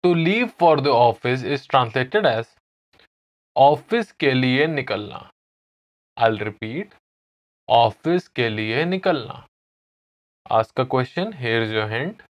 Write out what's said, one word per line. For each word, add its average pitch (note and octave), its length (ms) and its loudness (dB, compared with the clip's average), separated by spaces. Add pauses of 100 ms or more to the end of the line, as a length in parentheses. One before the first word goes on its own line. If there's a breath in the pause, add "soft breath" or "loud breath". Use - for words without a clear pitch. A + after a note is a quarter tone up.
To F3 80 4
leave F#3+ 360 0 (120)
for E3 160 6
the C#3 160 0
office A#2+ 500 2
is C#3 220 -4
translated C3 600 0
as A#2 220 0 (1080 soft breath)
ऑफिस D3+ 540 2
के C#3 220 0
लिए C3 340 2
निकलना। B2 640 -8 (880)
I'll A2+ 260 2
repeat, A2+ 500 -10 (760)
ऑफिस A#2 580 2
के A#2+ 220 -2
लिए A2 360 -4
निकलना। F3 600 -4 (1040)
Ask - 260 0
a B2+ 80 0
question, C3 480 -4
here A#2 300 -2
is A2 80 -4
your A2 160 -2
hint। C3+ 340 -6 (120)